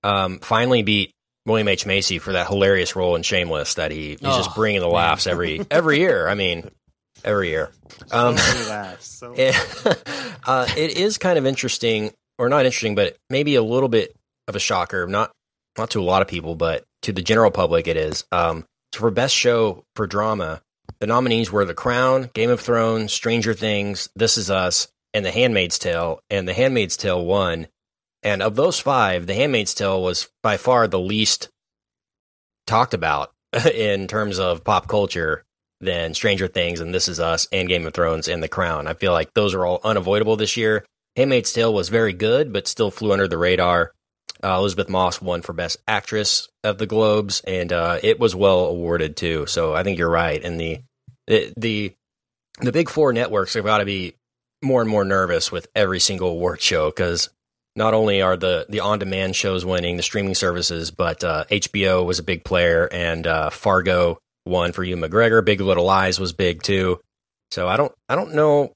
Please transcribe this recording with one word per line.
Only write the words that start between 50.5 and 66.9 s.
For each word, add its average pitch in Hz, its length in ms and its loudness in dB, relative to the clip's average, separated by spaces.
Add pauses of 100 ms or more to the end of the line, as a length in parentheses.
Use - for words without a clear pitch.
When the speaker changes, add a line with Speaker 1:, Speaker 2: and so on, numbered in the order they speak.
Speaker 1:
the, 82 220 -6 (460)
the, 107 300 2
the, 104 360 -4 (680)
the 123 100 0
big 165 180 0
four 147 240 2
networks 107 420 0
have 104 100 -2
gotta 104 200 2
be 95 300 -6 (480)
more 131 180 4
and 110 80 0
more 104 140 2
nervous 95 480 0
with 87 240 -8
every 95 240 2
single 92 300 0
award 87 320 -2
show, 78 300 2
'cause 87 380 -2 (460)
not 110 180 2
only 107 280 2
are 92 160 4
the, 87 300 0
the 104 120 -4
on-demand 95 560 -2
shows 95 300 -2
winning, 87 320 -2
the 87 60 -4
streaming 98 320 -2
services, 87 560 -2
but, 85 320 -4
uh, 80 260 -2
H 104 220 0
B 98 160 0
O 92 160 4
was 90 160 -2
a 82 40 -10
big 85 200 -4
player, 87 480 2
and, 82 360 -4
uh, 80 240 0
Fargo 90 680 2 (300)
won 87 240 0
for 92 120 -6
Ewan 87 240 -4
McGregor. 110 380 4
Big 101 160 2
Little 92 240 2
Lies 95 340 2
was 87 140 -4
big, 87 300 -2
too. 92 360 0 (520)